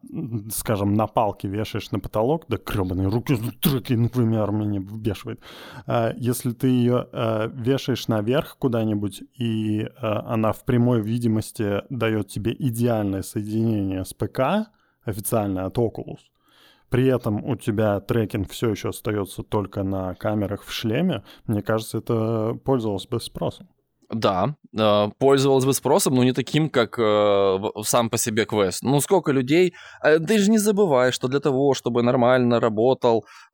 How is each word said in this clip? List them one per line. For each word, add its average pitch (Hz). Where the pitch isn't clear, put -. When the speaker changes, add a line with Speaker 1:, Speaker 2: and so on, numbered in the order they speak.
Speaker 1:
м, 110
скажем, 101
на 107
палке 104
вешаешь 104
на 110
потолок, 127
да 101
грёбаные 95
руки, 120
ну, 117
треки, 131
например, 113
меня 104
выбешивает. 107
А, 117
если 123
ты 131
её, 123
а, 113
вешаешь 127
наверх 117
куда-нибудь, 110
и, 110
а, 113
она 110
в -
прямой 120
видимости 107
даёт 113
тебе 110
идеальное 110
соединение 104
с -
П 107
К, 175
официально 101
от -
Oculus, -
при 131
этом 117
у 131
тебя 104
трекинг 104
всё 120
ещё 104
остаётся 104
только 101
на 95
камерах 104
в -
шлеме, 127
мне 104
кажется, 113
это 113
пользовалось 110
бы 117
спросом. -
Speaker 2:
Да, 107
э, 104
пользовалось 135
бы 135
спросом, 139
но 123
не 127
таким, 151
как, 117
э, -
в-, 101
сам 117
по 120
себе 110
квест. 98
Ну, 139
сколько 165
людей, 151
э, 156
ты 190
же 202
не 220
забывай, 190
что -
для 135
того, 139
чтобы 120
нормально 120
работал, 117